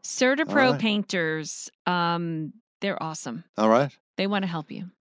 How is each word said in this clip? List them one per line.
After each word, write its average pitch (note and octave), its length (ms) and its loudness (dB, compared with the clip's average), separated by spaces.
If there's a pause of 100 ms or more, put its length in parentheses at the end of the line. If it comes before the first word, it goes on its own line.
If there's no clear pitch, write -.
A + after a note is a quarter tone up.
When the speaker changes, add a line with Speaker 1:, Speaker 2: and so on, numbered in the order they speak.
Speaker 1:
Certapro C#4 640 2
Speaker 2:
All B3+ 60 6
right. B3+ 60 -2
Speaker 1:
painters, F3 920 -2 (160)
um, E3+ 640 -2 (280)
they're G3 200 -2
awesome. D#3 420 -8 (140)
Speaker 2:
All G#2+ 120 4
right. B2+ 200 6 (280)
Speaker 1:
They - 100 0
wanna - 180 0
help E3 260 -6
you. F3+ 200 -12 (100)